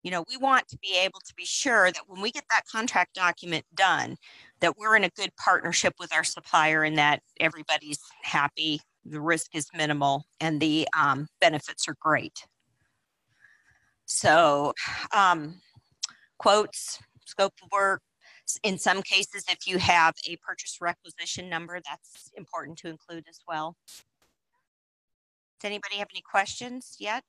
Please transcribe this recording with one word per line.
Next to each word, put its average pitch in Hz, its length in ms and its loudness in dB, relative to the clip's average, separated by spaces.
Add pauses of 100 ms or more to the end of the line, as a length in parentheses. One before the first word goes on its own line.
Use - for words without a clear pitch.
You 180 100 -6
know, 170 160 -2
we - 80 -14
want 254 320 2
to - 100 -18
be 190 180 -4
able 190 300 0
to - 80 -20
be 180 100 -18
sure 208 460 4
that - 160 -12
when 190 140 -16
we 220 100 -4
get - 200 -10
that 214 200 4
contract 220 440 -2
document 175 500 -2 (100)
done, 170 420 0 (440)
that 170 180 2
we're 220 180 4
in 202 80 6
a 175 60 -2
good 196 260 -8
partnership 180 640 0
with 175 160 -10
our 160 100 0
supplier 156 600 2
and 156 140 0
that 147 240 4 (180)
everybody's 151 600 -4 (220)
happy, 151 580 -2 (240)
the 151 160 -10
risk 160 340 -2
is 151 200 -6
minimal, 147 500 0 (160)
and 160 200 -2
the, 156 360 0
um, 143 320 2 (120)
benefits 156 480 0
are 156 120 -10
great. - 460 -2 (1600)
So, 151 680 4 (400)
um, 180 480 2 (800)
quotes, - 600 2 (260)
scope - 360 -2
of 175 100 -20
work. 196 280 0 (480)
S-, - 140 -8
in 190 160 -2
some 196 240 0
cases, 196 460 -4
if - 180 -6
you 185 120 -2
have 170 360 4 (140)
a 170 80 -12
purchase - 440 -14
requisition 175 680 -8
number, 170 340 -8
that's - 500 -16
important 160 440 -12
to 180 100 -14
include 165 400 -16
as 165 200 -20
well. 160 280 -8 (1800)
Does - 40 -14
anybody 202 320 -8
have 202 180 -8
any 185 80 -14
questions 240 760 -6
yet? 214 280 -8